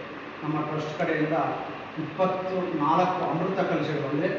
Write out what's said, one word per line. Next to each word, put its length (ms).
ನಮ್ಮ 140
ಟ್ರಸ್ಟ್ 320
ಕಡೆಯಿಂದ 360
ಇಪ್ಪತ್ನಾಲ್ಕು 1160
ಅಮೃತ 280
ಕಲಶಗಳು, 440
ಅಂದರೆ 260